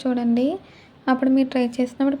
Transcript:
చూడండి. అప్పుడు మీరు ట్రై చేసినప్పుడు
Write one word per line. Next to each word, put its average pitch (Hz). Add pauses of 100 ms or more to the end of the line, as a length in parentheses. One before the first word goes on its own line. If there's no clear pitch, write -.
చూడండి. 240 (640)
అప్పుడు 254
మీరు 269
ట్రై 254 (120)
చేసినప్పుడు 269